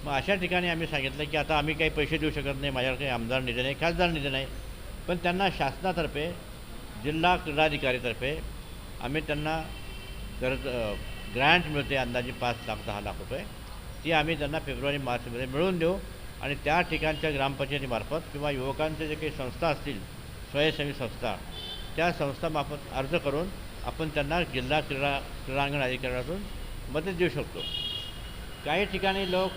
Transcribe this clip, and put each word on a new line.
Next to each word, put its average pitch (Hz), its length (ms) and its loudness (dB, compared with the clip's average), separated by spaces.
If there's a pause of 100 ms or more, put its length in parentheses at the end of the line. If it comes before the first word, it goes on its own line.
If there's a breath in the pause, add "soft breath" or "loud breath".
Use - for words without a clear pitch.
मग 147 100 -2
अशा 139 220 4
ठिकाणी 180 340 2
आम्ही 165 180 0
सांगितलं 139 360 0
की 151 140 0
आता 151 200 4
आम्ही 151 160 4
काही 156 160 4
पैसे 151 280 2
देऊ 151 140 2
शकत 147 140 -2
नाही, 139 240 -2
माझ्याकडे 131 300 2
काही 143 100 0
आमदार 120 320 2
निधी 123 200 0
नाही, 135 200 0
खासदार 170 280 4
निधी 143 200 0
नाही, 135 160 0 (640)
पण 175 100 2
त्यांना 185 320 2
शासनातर्फे, 165 840 0 (680)
जिल्हा 165 340 6
क्रीडाधिकारीतर्फे 143 1000 2 (640)
आम्ही 143 200 0
त्यांना 151 420 0 (760)
कर्ज, 131 260 0
अ, 117 260 0 (420)
ग्रँट 156 300 6
मिळते 143 300 0
अंदाजे 123 360 0
पाच 123 240 0 (120)
लाख, 110 80 0 (120)
दहा 104 140 -2
लाख 101 180 -4
रुपये, 127 240 -4 (600)
ती 156 80 2
आम्ही 156 280 4
त्यांना 147 200 0
फेब्रुवारी 139 380 0
मार्चमध्ये 123 480 -2
मिळवून 165 340 2
देऊ 170 180 4 (440)
आणि 139 140 -2
त्या 156 260 4
ठिकाणच्या 156 520 2
ग्रामपंचायतीमार्फत 135 840 0
किंवा 147 360 -2
युवकांच्या 147 560 0
जे 151 80 -2
काही 151 160 -4
संस्था 131 360 -2
असतील, 139 320 0 (520)
स्वयंसेवी 147 420 2
संस्था, 113 440 -2 (580)
त्या 170 160 4
संस्थामार्फत 147 840 -2
अर्ज 135 220 0
करून 156 320 2 (360)
आपण 156 260 -2
त्यांना 151 340 2
जिल्हा 131 360 2
क्रीडा, 143 420 0 (240)
क्रीडांगण 139 360 2
अधिकाऱ्याकडून 127 600 0 (500)
मदत 160 180 0
देऊ 175 200 4
शकतो. 120 300 -2 (1080)
काही 170 200 4
ठिकाणी 190 460 2
लोक 185 260 4